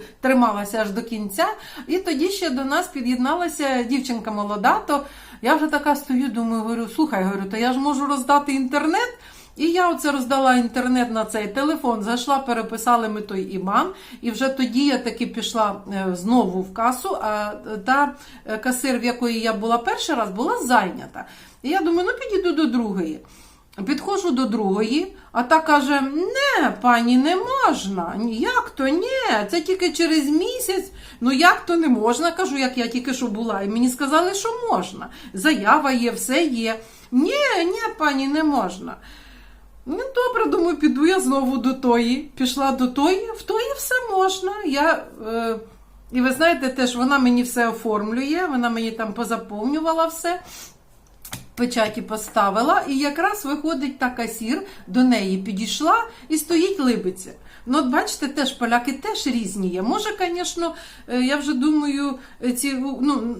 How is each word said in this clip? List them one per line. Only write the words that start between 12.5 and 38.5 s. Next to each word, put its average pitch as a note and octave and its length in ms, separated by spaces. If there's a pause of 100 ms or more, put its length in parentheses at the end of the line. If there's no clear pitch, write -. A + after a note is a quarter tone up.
ми G#3+ 120
той F#3+ 340
іман, G#3 360 (300)
і A#3 100
вже C4 180
тоді C4 360
я C#4 120
таки A#3 300
пішла, G#3+ 540 (120)
е, F#3+ 220
знову F#3 460
в F#3+ 120
касу, B3 480
а, G#3 300 (220)
е, G#3+ 40
та, C4+ 380 (300)
е, G#3+ 120
касир, B3+ 420
в G#3+ 40
якої A#3+ 360
я A3+ 140
була A3+ 240
перший F4+ 380
раз, A3 140
була C#4 340
зайнята. A#3 600 (380)
І B3+ 60
я F4+ 120
думаю, E4+ 260
ну, A#4+ 120
підійду F#4+ 360
до D#4 100
другої. G3+ 540 (680)
Підходжу F#4 440
до B3+ 160
другої, A3 680 (160)
а B3 120
та D#4+ 160
каже: C#4+ 420
"Не, F#4 680 (100)
пані, A#3+ 360
не D4+ 180
можна". F4+ 840
"Ні, A3+ 220
як A#4 300
то C4+ 180
ні? F4 200 (440)
Це E4+ 100
тільки F#4 300
через D#4 380
місяць". F#4+ 640 (300)
"Ну, B3 100
як E4+ 340
то E4+ 100
не E4 120
можна?" A#3+ 440
кажу, E4+ 260
"як C4 200
я A#3 100
тільки B3 260
що B3+ 140
була". G#3 340
І G3+ 80
мені A#3 200
сказали, D4+ 440
що G4+ 160 (220)
можна. - 360 (260)
Заява G#3+ 580
є, A#3+ 200
все B3+ 320
є. A3+ 360 (320)
"Ні, D#4 220 (320)
ні, G4+ 140 (180)
пані, C#4 300
не D4+ 160
можна". G#3+ 520 (880)